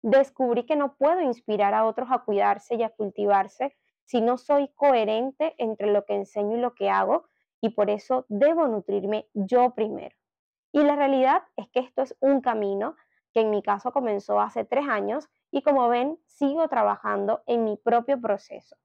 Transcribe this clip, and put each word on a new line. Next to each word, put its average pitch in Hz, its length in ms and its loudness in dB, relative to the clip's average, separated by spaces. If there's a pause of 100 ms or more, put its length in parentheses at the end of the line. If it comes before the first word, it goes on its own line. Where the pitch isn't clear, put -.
Descubrí 247 640 2
que 311 80 0
no 285 220 -2
puedo 330 240 2
inspirar 214 540 0
a 220 120 2
otros 233 240 -4
a 254 140 2
cuidarse 202 500 0
y 226 80 -2
a 220 80 -2
cultivarse 202 840 -2 (280)
si 240 160 -2
no 240 160 0
soy 285 380 0
coherente 262 840 0
entre 214 340 -2
lo 202 120 2
que 202 120 -4
enseño 208 400 -4
y 240 40 -2
lo 240 140 -4
que 196 160 -2
hago, 196 380 0 (320)
y 226 100 0
por 208 180 0
eso 254 400 -2
debo 294 380 2
nutrirme 202 640 -4
yo 247 420 2
primero. - 420 -6 (560)
Y 294 100 4
la 294 140 4
realidad 277 480 2 (120)
es 196 120 -14
que - 100 -4
esto 254 240 -4
es - 160 -8
un 269 220 2
camino 220 560 -4 (360)
que 226 100 2
en 220 80 2
mi 208 120 0
caso 208 300 -4
comenzó 208 480 -2
hace 220 240 -4
tres 277 240 -2
años 208 400 -4 (240)
y 277 100 -2
como 269 260 2
ven, 247 380 -2
sigo 294 420 -2
trabajando 208 800 -2
en 233 160 0
mi 214 140 -2
propio 240 440 0
proceso. - 640 -8